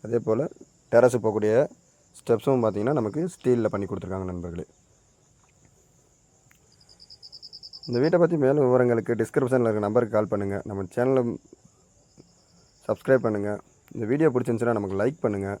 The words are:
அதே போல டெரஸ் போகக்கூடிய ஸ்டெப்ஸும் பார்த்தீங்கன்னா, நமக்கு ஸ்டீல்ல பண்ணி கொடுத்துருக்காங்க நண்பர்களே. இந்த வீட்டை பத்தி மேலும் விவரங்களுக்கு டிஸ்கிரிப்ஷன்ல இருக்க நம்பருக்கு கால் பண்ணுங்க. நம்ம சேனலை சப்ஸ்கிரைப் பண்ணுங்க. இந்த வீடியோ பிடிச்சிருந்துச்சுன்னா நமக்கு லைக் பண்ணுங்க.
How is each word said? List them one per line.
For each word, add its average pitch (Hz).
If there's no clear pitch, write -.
அதே 113
போல 110
டெரஸ் 120
போகக்கூடிய 107
ஸ்டெப்ஸும் 120
பார்த்தீங்கன்னா, 107
நமக்கு 113
ஸ்டீல்ல 120
பண்ணி 98
கொடுத்துருக்காங்க 92
நண்பர்களே. 85
இந்த 120
வீட்டை 170
பத்தி 170
மேலும் 139
விவரங்களுக்கு 120
டிஸ்கிரிப்ஷன்ல 120
இருக்க 107
நம்பருக்கு 110
கால் 107
பண்ணுங்க. 101
நம்ம 98
சேனலை 131
சப்ஸ்கிரைப் 120
பண்ணுங்க. 104
இந்த 113
வீடியோ 147
பிடிச்சிருந்துச்சுன்னா 117
நமக்கு 98
லைக் 139
பண்ணுங்க. 98